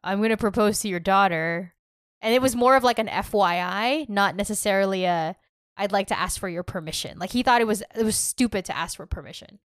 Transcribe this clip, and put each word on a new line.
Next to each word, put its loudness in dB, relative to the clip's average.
I'm -2
gonna 2
propose 2
to -4
your -2
daughter." 2
And 0
it 4
was 2
more 6
of, 4
like, 4
an -2
F -4
Y 2
I, -2
not 2
necessarily 0
a, 0
"I'd -2
like 0
to -2
ask -4
for -6
your -6
permission." -8
Like, -8
he 0
thought 4
it 2
was, -2
it 0
was 2
stupid -2
to -8
ask -6
for -14
permission. -12